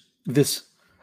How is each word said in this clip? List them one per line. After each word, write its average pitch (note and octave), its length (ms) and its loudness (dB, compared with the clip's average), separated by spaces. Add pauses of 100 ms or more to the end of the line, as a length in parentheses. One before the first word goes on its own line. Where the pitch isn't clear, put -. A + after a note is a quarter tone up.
(260)
this - 380 0 (380)